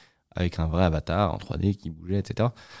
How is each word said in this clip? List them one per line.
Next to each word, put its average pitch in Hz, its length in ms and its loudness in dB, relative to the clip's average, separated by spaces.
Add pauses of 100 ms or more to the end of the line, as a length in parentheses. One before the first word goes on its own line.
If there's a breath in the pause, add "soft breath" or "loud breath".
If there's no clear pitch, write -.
(360 soft breath)
avec 87 240 0
un 80 80 2
vrai 87 160 2
avatar 85 500 2
en - 40 -4
trois - 180 -8
D 101 180 2
qui 90 160 -8
bougeait, 85 300 -4
et 95 80 -2
cetera. 117 260 0 (280 loud breath)